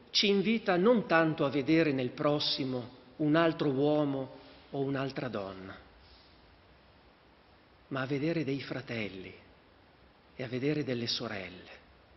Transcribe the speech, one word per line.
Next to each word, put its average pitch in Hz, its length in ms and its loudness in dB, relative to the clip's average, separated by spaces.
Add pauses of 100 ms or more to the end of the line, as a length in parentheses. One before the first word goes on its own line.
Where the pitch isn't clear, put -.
(100)
ci - 180 2
invita 202 480 2
non 214 320 4
tanto 160 360 4
a 139 60 2
vedere 151 400 4
nel 131 200 0
prossimo 139 800 -2 (280)
un 151 180 2
altro 160 360 2
uomo 139 680 0 (320)
o 139 100 -4
un'altra 135 460 -4
donna, 95 500 -8 (2000)
ma 135 120 -4
a 131 60 -4
vedere 147 380 -2
dei 135 180 -4
fratelli 101 720 -8 (1000)
e 127 80 -8
a - 20 -8
vedere 139 380 -2
delle 120 240 -4
sorelle 95 720 -8 (360)